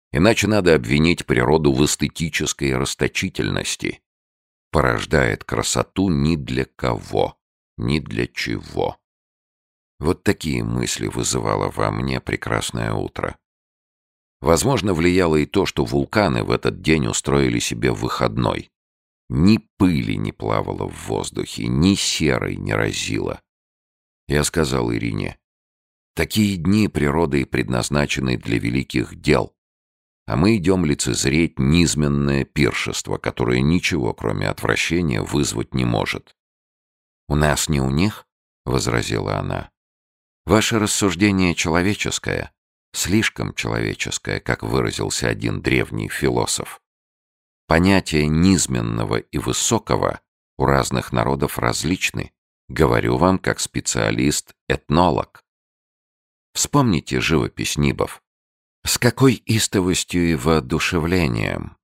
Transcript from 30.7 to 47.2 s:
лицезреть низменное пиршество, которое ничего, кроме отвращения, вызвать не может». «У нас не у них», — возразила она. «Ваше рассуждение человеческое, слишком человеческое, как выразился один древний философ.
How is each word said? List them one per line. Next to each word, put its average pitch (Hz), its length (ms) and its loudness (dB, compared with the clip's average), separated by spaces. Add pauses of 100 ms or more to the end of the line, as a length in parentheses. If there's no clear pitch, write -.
лицезреть 71 760 0
низменное 71 840 2
пиршество, - 760 -2
которое 62 420 0
ничего, 73 540 0
кроме 50 320 -2
отвращения, 57 720 0
вызвать 58 540 -2
не 64 100 0
может». 52 500 -2 (920)
«У 73 80 0
нас 73 340 2
не 71 120 2
у 65 100 0
них», — 92 340 0 (400)
возразила 53 720 -2
она. 50 320 -6 (800)
«Ваше 107 320 4
рассуждение 95 720 2
человеческое, 82 1000 -2 (420)
слишком 87 600 0
человеческое, 52 880 -4
как - 240 -2
выразился 53 640 -2
один 53 340 -2
древний 53 480 -2
философ. - 720 -2 (840)